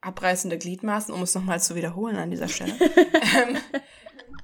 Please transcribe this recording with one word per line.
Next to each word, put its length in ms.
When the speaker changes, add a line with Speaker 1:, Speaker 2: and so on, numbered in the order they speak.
Speaker 1:
abreißende 560
Gliedmaßen, 560
um 100
es 120
nochmal 260
zu 140
wiederholen 420
an 140
dieser 160
Stelle, 300
Speaker 2:
<laughs> 580
Speaker 1:
ähm, 220